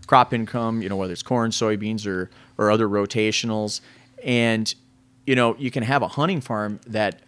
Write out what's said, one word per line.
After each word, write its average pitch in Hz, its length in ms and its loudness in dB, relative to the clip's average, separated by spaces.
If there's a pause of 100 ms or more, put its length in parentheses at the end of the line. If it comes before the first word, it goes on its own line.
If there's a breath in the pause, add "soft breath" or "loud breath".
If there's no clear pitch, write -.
crop 127 280 6
income, 113 480 -2
you 95 80 -6
know, 98 80 -4
whether 92 160 -4
it's - 100 -10
corn, 117 280 0
soybeans, 107 540 -2
or, 92 240 -4 (280 soft breath)
or 104 140 2
other 110 180 4
rotationals. 107 880 -2 (440 soft breath)
And, 117 500 0 (520)
you 131 100 2
know, 117 220 4
you 131 140 -6
can 123 120 -4
have 131 180 2
a 95 80 0
hunting 156 320 -2
farm 104 460 -6
that, 107 400 -2